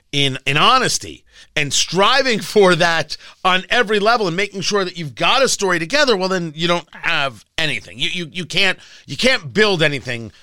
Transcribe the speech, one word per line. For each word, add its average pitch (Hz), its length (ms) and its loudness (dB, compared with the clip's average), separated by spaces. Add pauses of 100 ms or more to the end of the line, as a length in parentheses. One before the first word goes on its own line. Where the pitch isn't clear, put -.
(120)
in, 139 340 0
in 139 100 -2
honesty 180 680 0 (300)
and 143 180 -2
striving 226 680 2
for 190 340 4
that 165 420 0 (260)
on 185 280 2
every 214 280 2
level 220 280 2
and 165 100 -2
making 196 240 -4
sure 202 240 0
that 175 140 -8
you've 139 160 -10
got 202 260 0
a 233 80 2
story 180 300 0
together, 247 360 0
well, 185 140 -2
then 170 260 -2
you 165 120 -2
don't 175 260 -2
have 151 500 -4 (140)
anything. 120 400 -6
You, 160 120 -4
you, 170 220 -6
you 175 140 -8
can't, 185 320 0 (300)
you 135 100 -8
can't 220 340 0
build 196 300 2
anything, 120 500 -4 (120)